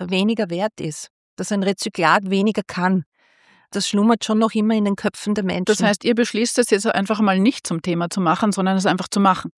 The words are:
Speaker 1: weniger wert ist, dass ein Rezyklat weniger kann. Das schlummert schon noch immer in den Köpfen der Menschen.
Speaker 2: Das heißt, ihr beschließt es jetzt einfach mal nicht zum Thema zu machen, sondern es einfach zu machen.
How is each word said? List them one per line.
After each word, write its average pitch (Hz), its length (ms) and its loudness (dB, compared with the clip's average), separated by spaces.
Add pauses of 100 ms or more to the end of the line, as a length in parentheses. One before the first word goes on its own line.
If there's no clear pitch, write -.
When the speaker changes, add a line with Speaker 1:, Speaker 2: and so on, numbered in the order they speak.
Speaker 1:
weniger 196 500 0
wert 185 300 -4
ist, - 280 -8 (280)
dass - 160 -6
ein 196 100 0
Rezyklat 190 680 0
weniger 196 360 0
kann. 185 380 0 (680)
Das 196 160 -4
schlummert 220 380 2
schon 214 140 0
noch 220 160 2
immer 220 200 2
in 208 120 0
den 202 100 0
Köpfen - 380 -4
der 208 100 -2
Menschen. 180 220 -4
Speaker 2:
Das 208 160 2
heißt, 208 220 2
ihr 240 100 2
beschließt 233 440 0
es 240 120 0
jetzt 202 160 2
einfach 202 340 0
mal 196 180 2
nicht 214 280 0
zum 170 160 -4
Thema 170 280 -2
zu 196 100 -4
machen, 180 320 2
sondern 190 240 0
es 190 100 0
einfach 180 220 0
zu - 120 -2
machen. 185 380 2